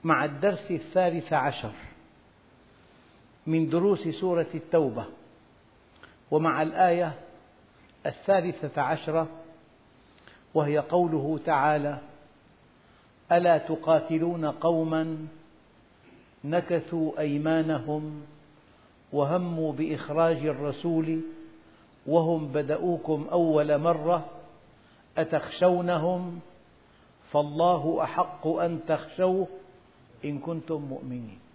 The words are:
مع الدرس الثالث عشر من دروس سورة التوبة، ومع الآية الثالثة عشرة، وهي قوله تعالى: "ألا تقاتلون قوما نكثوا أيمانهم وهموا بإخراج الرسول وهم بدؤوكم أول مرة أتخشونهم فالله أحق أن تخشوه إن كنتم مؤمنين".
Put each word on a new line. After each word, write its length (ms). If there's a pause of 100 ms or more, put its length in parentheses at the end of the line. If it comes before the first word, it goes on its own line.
مع 200
الدرس 460
الثالث 640
عشر 400 (1700)
من 220
دروس 400
سورة 460
التوبة، 500 (1300)
ومع 320
الآية 560 (880)
الثالثة 760
عشرة، 460 (1300)
وهي 240
قوله 680
تعالى: 540 (1300)
"ألا 260
تقاتلون 880
قوما 800 (1200)
نكثوا 720
أيمانهم 1040 (920)
وهموا 600
بإخراج 760
الرسول 720 (840)
وهم 420
بدؤوكم 840
أول 460
مرة 480 (920)
أتخشونهم 1200 (920)
فالله 720
أحق 440
أن 420
تخشوه 600 (760)
إن 140
كنتم 440
مؤمنين". 560 (160)